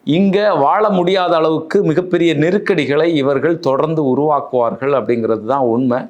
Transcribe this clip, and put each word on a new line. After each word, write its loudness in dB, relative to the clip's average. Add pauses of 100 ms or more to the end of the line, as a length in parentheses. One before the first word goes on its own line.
இங்க 0
வாழ 2
முடியாத 0
அளவுக்கு 0
மிகப்பெரிய 0
நெருக்கடிகளை 0
இவர்கள் 0
தொடர்ந்து 0
உருவாக்குவார்கள் 0
அப்படிங்கிறது -2
தான் -2
உண்மை. 0 (120)